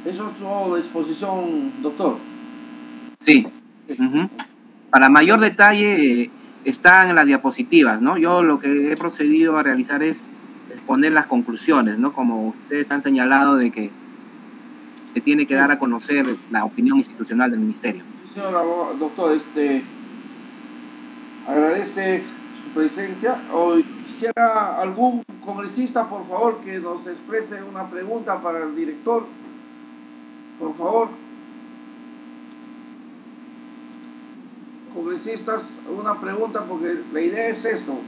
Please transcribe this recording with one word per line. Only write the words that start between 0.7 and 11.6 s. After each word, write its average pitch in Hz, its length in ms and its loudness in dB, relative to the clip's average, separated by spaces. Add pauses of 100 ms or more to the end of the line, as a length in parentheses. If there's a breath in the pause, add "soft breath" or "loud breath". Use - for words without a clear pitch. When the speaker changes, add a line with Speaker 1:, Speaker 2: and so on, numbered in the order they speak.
Speaker 1:
la 170 60 0
exposición, 160 880 -4 (100)
doctor. 170 360 -2 (1080)
Speaker 2:
Sí. 143 220 8 (400)
Speaker 1:
Sí. 127 160 -6
Speaker 2:
Ujú. 143 260 0 (640)
Para 135 180 8
mayor 160 300 8
detalle, 202 880 4
eh, 117 60 -8 (340 loud breath)
están 180 460 6
en 175 40 4
las 156 120 6
diapositivas, 131 760 4
¿no? 165 160 2
Yo 175 240 4
lo 156 160 4
que 143 340 0
he 156 40 -2
procedido 160 600 2
a 151 60 2
realizar 139 400 0
es 156 180 -2 (520)
exponer 143 400 0
las 151 140 4
conclusiones, 120 720 0